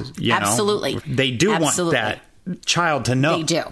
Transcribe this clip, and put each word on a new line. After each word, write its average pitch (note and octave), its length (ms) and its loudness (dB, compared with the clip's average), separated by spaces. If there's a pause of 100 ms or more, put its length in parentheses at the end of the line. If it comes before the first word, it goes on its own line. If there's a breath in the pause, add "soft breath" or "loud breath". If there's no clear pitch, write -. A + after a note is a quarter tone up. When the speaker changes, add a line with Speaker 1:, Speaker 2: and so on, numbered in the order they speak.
Speaker 1:
is, B2+ 140 -16
you A2+ 120 0
know, - 60 2
Speaker 2:
absolutely. G3+ 720 0
Speaker 1:
they C3 240 0
do D#3+ 220 2
Speaker 2:
Absolutely. E3 460 2
Speaker 1:
want G#2+ 200 -2 (280)
that F3+ 180 -8
child D#3 420 0
to B2+ 80 2
know. C#3+ 220 2
Speaker 2:
They E3 60 -2
do. D3+ 280 -2